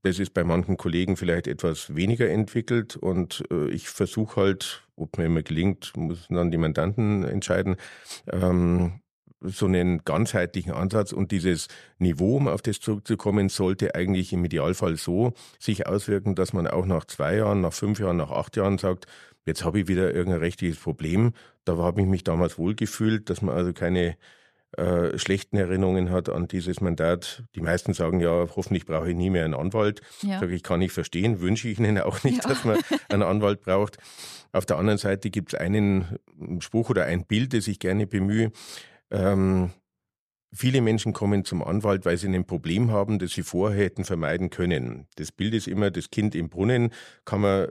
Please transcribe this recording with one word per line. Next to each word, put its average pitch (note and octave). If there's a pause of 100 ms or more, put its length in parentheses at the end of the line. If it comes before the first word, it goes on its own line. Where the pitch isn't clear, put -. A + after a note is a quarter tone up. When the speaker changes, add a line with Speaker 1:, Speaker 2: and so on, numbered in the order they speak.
Speaker 1:
das F#2
ist G2
bei F2
manchen F2
Kollegen F2+
vielleicht E2+
etwas -
weniger A2
entwickelt. A2
Und, F2+
äh, D#2
ich -
versuch -
halt, G2 (160)
ob -
mir E2+
immer E2
gelingt, F2
müssen E2+
dann F2
die E2+
Mandanten F#2+
entscheiden, F#2 (560)
ähm, F2+ (400)
so F#2+
einen F2+
ganzheitlichen F2+
Ansatz. F#2+
Und F#2+
dieses F2+ (300)
Niveau, F#2
um C#3
auf F#2
das -
zurückzukommen, G#2
sollte F#2+
eigentlich F#2
im F2+
Idealfall E2
so G#2 (240)
sich -
auswirken, G2+
dass F#2
man E2+
auch F2+
nach F2
zwei D#2+
Jahren, G#2
nach E2+
fünf G#2+
Jahren, F2+
nach D2+
acht -
Jahren G2
sagt, F#2 (380)
jetzt E2
hab E2+
ich G2
wieder F#2
irgendein F2+
rechtliches E2+
Problem. E2+ (320)
Da F2
hab F2
ich G2
mich F#2
damals E2+
wohlgefühlt, G#2+
dass F2+
man E2+
also F2
keine, F2 (600)
äh, F2
schlechten -
Erinnerungen F#2
hat F2+
an F2
dieses F2+
Mandat. E2+ (100)
Die -
meisten E2+
sagen, F2
ja, E2+
hoffentlich F#2
brauche D#2+
ich E2+
nie F2+
mehr F2
einen D#2+
Anwalt. G2+ (220)
Speaker 2:
Ja. G3
Speaker 1:
Sag F2
ich, F2+
kann F2+
ich F#2
verstehen, F#2
wünsche G#2+
ich G2
Ihnen G#2+
auch -
nicht, C#3
Speaker 2:
Ja. -
Speaker 1:
dass -
man A2 (300)
einen G#2
Anwalt G2+
braucht. G2 (520)
Auf F#2
der E2
anderen G2+
Seite G2
gibt's F2+
einen F#2+ (400)
Spruch A2+
oder F2+
ein E2+
Bild, B2
das G#2+
ich G2+
gerne F#2+
bemühe. G#2+ (640)
Ähm, F#2+ (840)
viele B2+
Menschen A2
kommen G2+
zum F2
Anwalt, G2
weil F2
sie F2
ein F#2
Problem F#2
haben, G#2
das F2+
sie F2+
vorher G2+
hätten F#2
vermeiden E2
können. C#2
Das D2+
Bild A2
ist G#2+
immer, G2
das E2+
Kind G#2
im E2
Brunnen A#2 (340)
kann G#2
man G2